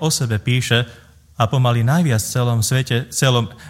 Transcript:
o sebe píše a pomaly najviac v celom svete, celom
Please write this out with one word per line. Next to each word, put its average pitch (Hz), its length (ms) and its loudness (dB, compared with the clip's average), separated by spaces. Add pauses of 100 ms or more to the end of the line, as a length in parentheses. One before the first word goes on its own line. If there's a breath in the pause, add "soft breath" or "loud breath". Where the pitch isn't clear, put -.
o 156 80 0
sebe 113 320 -2
píše 123 400 0 (560 loud breath)
a 120 80 0
pomaly 120 400 2
najviac 135 360 2
v - 120 -6
celom 120 320 0
svete, 127 480 -2
celom 123 320 2 (240 loud breath)